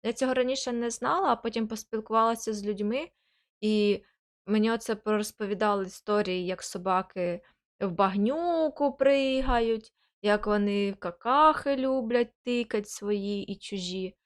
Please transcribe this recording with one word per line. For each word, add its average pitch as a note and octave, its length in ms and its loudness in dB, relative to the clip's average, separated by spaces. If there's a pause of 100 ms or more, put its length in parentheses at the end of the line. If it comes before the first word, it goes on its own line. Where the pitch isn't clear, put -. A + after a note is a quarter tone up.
Я A#3 100 -2
цього C4 200 -2
раніше B3+ 380 0
не A#3 180 -2
знала, D4 420 0
а A3+ 40 4
потім A3+ 320 -4
поспілкувалася A3 840 -2
з G3+ 120 -8
людьми, G#3 440 -4 (520)
і G#3 420 2 (420)
мені G#3+ 260 2
оце A3+ 240 -2
порозповідали G#3 920 -2
історії, F#3+ 600 -2
як F#3 180 -6
собаки F3+ 760 -2 (380)
в G3 120 -2
багнюку C#4+ 1000 2
пригають, C4 1000 2 (280)
як G#3 260 2
вони G3+ 440 2
в G3 40 -8
какахи C#4 800 2
люблять B3 580 0 (100)
тикать A#3 460 -2
свої G3+ 540 -4
і G3 120 -8
чужі. F#3 600 -8 (100)